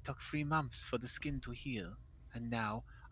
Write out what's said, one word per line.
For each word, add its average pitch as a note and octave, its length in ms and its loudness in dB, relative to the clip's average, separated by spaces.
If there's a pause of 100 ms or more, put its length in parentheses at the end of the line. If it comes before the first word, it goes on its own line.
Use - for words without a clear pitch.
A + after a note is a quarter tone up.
took C3+ 160 -2
three D3+ 240 2
months D3 400 4
for - 140 2
the B2 100 0
skin C#3+ 320 0
to B2 100 -4
heal, A#2 460 -2 (380)
and A#2 160 -2
now A2+ 340 2 (280)